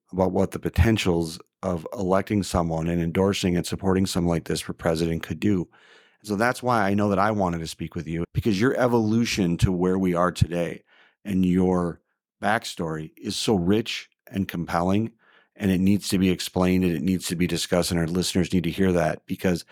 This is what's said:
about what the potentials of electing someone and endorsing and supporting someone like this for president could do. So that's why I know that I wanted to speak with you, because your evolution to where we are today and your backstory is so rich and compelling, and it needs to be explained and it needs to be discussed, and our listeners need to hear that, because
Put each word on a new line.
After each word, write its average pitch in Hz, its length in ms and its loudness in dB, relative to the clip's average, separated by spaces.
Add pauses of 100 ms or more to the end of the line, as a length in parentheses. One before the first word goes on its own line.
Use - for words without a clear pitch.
(120)
about 92 200 2
what 95 180 0
the - 80 -10
potentials 85 800 2 (240)
of 90 320 -4
electing 95 480 0
someone 82 440 0
and 85 160 0
endorsing 92 540 2
and 85 100 0
supporting 95 400 0
someone 87 300 0
like 80 80 -4
this 80 160 -4
for - 120 -10
president 82 500 -2
could 78 180 -8
do. 95 280 0 (540)
So 101 140 -4
that's 120 260 0
why 123 200 2
I 98 120 2
know 104 140 2
that 98 100 2
I 104 120 2
wanted 92 280 -2
to 82 80 -8
speak - 280 -12
with 80 120 -8
you, 82 180 -4 (100)
because 98 260 0
your 127 160 2
evolution 113 800 2
to 95 140 2
where 92 260 0
we 92 160 2
are 87 160 2
today 82 540 -2 (400)
and 95 200 0
your 90 560 2 (420)
backstory 82 760 -4
is 107 200 -6
so - 180 0
rich 101 560 0 (200)
and 95 160 -2
compelling, 90 640 -2 (440)
and 101 140 0
it 90 100 2
needs 95 300 2
to 98 80 0
be 95 120 4
explained 90 540 0
and 85 100 0
it 71 80 -4
needs 90 260 -2
to 90 80 -4
be 87 100 0
discussed, 85 440 0
and 87 80 0
our 82 80 2
listeners 87 460 -2
need 90 120 0
to 87 60 -2
hear 95 220 0
that, 80 340 0
because 92 460 -2